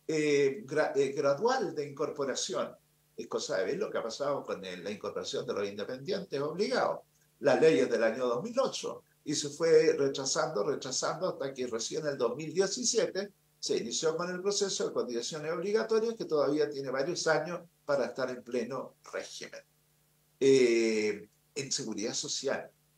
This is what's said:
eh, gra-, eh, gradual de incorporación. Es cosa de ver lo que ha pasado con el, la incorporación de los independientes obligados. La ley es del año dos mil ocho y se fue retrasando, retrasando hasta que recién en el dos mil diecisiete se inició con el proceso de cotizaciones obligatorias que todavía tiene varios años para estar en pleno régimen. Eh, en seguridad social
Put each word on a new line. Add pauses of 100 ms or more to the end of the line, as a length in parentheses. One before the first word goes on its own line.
eh,
gra-,
eh,
gradual
de
incorporación. (400)
Es
cosa
de
ver
lo
que
ha
pasado
con
el,
la
incorporación
de
los
independientes
obligados. (400)
La
ley
es
del
año
dos
mil
ocho (200)
y
se
fue
retrasando,
retrasando
hasta
que
recién
en
el
dos
mil
diecisiete (260)
se
inició
con
el
proceso
de
cotizaciones
obligatorias
que
todavía
tiene
varios
años (220)
para
estar
en
pleno (160)
régimen. (800)
Eh, (240)
en
seguridad
social (280)